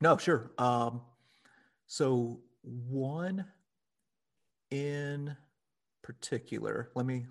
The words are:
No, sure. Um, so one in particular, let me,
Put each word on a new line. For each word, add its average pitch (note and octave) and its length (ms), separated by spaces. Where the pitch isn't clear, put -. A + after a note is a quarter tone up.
No, D#3+ 160
sure. B2+ 420
Um, A#2+ 420
so B2 540
one C3+ 840
in C#3+ 640
particular, A2+ 920
let B2+ 120
me, B2+ 240